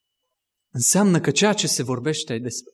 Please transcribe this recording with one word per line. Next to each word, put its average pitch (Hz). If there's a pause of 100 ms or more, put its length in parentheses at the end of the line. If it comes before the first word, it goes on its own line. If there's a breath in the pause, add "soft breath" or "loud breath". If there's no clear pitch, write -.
(680)
înseamnă 180
că 147
ceea 202
ce 202
se -
vorbește 127
des-, 120 (100)